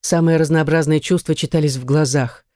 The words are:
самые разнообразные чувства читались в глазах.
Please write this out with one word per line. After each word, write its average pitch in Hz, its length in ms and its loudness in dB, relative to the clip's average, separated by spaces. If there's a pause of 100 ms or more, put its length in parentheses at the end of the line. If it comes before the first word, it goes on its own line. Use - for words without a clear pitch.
самые 165 360 2
разнообразные 156 640 2
чувства 175 340 -2
читались 147 420 -2
в 127 80 -10
глазах. 135 600 -2 (120)